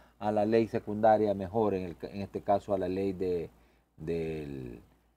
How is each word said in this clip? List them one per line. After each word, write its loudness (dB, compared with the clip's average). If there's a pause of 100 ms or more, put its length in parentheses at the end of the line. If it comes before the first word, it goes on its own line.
(200)
a -2
la 2
ley 4
secundaria 4
mejor, 0
en -2
el -8
ca-, -12
en -10
este -8
caso 0
a 2
la -2
ley -2
de, -2 (460)
del, -6 (360)